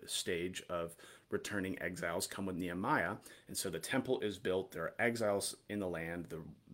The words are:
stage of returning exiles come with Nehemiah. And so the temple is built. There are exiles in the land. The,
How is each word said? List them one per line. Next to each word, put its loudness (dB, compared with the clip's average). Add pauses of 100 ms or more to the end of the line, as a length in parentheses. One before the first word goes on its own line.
stage 0
of 0 (340)
returning 0
exiles 0
come -4
with 0
Nehemiah. 2 (320)
And -6
so -2
the -2
temple 2
is 0
built. 2
There -4
are -4
exiles 2 (140)
in -2
the 0
land. -2
The, -6 (320)